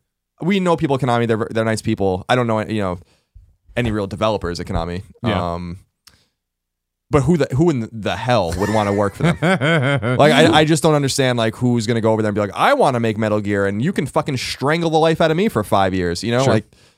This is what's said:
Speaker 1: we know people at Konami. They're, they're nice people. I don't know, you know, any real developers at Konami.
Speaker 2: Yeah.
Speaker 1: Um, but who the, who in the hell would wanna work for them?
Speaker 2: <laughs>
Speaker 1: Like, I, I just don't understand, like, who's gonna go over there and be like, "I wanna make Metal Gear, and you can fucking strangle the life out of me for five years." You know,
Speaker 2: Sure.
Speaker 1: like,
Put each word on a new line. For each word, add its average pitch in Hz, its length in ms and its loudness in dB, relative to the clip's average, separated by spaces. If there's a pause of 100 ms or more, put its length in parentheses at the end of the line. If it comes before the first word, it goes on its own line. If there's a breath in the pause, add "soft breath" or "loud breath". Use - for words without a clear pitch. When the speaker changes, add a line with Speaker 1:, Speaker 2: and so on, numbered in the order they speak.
(400)
Speaker 1:
we 190 180 0
know 175 180 2
people 147 200 -2
at 131 60 -6
Konami. 120 260 0
They're, 113 220 0
they're 110 140 -2
nice 110 180 -2
people. 98 460 -2
I 123 60 2
don't 123 140 0
know, 110 180 0
you 107 140 -4
know, 90 180 -4 (800)
any 120 160 -2
real 104 160 -4
developers 98 500 -2
at 85 80 -10
Konami. 87 380 -4 (180)
Speaker 2:
Yeah. 87 320 -2
Speaker 1:
Um, 87 240 -10 (1300 soft breath)
but 143 120 2
who 160 140 2
the, 139 180 0
who 165 160 2
in 120 220 -2
the 101 240 -4
hell 110 420 0
would 101 160 0
wanna 104 180 2
work 101 220 0
for - 80 -8
them? 165 180 2
Speaker 2:
<laughs> 143 800 0
Speaker 1:
Like, 147 140 6
I, 160 200 6
I 156 120 4
just 156 180 2
don't 156 120 4
understand, 131 440 0
like, 113 160 0
who's 120 320 0
gonna 113 140 0
go 110 120 2
over 110 100 0
there 107 80 0
and 101 40 -2
be 104 60 0
like, 104 140 0
"I 190 200 2
wanna 160 240 2
make 110 180 0
Metal 107 240 0
Gear, 101 260 0
and 101 140 -2
you 160 120 -2
can 175 140 -2
fucking 143 300 -4
strangle 160 540 -2
the 156 80 2
life 160 220 2
out 165 100 2
of 156 60 -2
me 208 120 0
for 110 140 -2
five 98 320 2
years." 87 300 -2
You 113 80 -2
know, 123 100 2
Speaker 2:
Sure. 131 120 4
Speaker 1:
like, 110 100 0 (340 soft breath)